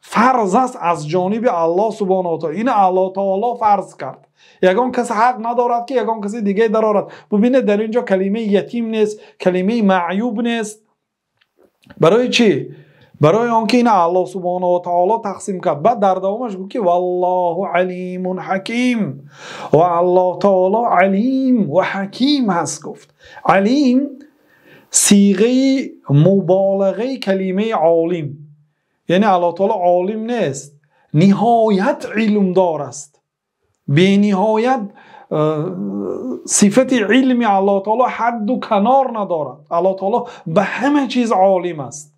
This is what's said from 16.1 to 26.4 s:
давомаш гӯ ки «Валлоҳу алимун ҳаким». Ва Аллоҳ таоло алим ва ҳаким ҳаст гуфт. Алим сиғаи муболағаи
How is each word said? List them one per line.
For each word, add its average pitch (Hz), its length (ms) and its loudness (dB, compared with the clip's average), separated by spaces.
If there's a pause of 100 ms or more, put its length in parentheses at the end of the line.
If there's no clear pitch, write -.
давомаш 208 360 -6
гӯ 190 120 -12
ки 254 120 -8
«Валлоҳу 180 840 0 (120)
алимун 180 680 -4
ҳаким». 226 600 -2 (760)
Ва 156 120 6 (140)
Аллоҳ 180 400 2
таоло 196 420 2 (180)
алим 254 560 2 (140)
ва 175 140 2
ҳаким 240 680 -2
ҳаст 170 340 -2
гуфт. - 260 -16 (340)
Алим 247 560 2 (960)
сиғаи 202 720 4 (420)
муболағаи 196 1120 2